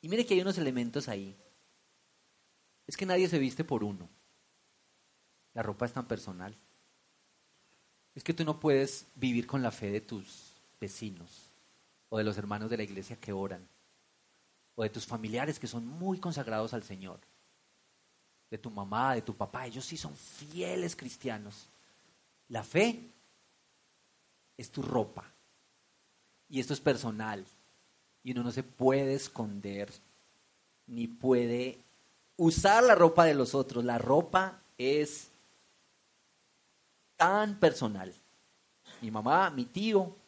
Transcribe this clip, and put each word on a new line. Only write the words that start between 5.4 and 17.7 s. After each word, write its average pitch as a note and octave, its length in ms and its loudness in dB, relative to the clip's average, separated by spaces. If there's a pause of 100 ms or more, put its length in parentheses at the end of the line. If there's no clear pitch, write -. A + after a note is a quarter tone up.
La A#2 80 -4
ropa G#2 240 -4
es A#2+ 60 -6
tan B2 140 -8
personal. F#2+ 480 -10 (1600)
Es C3+ 80 -16
que E3+ 100 -2
tú E3 120 0
no D#3 160 -2
puedes C#3 460 2 (100)
vivir A#2+ 300 0
con C#3 140 -2
la A#2 120 -2
fe G2+ 180 -6
de G#2 100 -2
tus - 520 -14 (280)
vecinos F#2+ 680 -12 (580)
o A2 100 -2
de G#2+ 40 2
los G#2+ 160 0
hermanos G#2 320 -6
de A#2 60 -2
la G#2+ 80 -4
iglesia G2 320 -12
que - 160 -10
oran F#2+ 340 -6 (1080)
o A2+ 80 -2
de G#2+ 60 -2
tus A2 140 -10
familiares A#2+ 540 -6
que - 80 -10
son A#2 180 -8
muy F3+ 360 -6
consagrados A2+ 540 -6
al A2 100 -8
Señor, F#2+ 340 -16 (1300)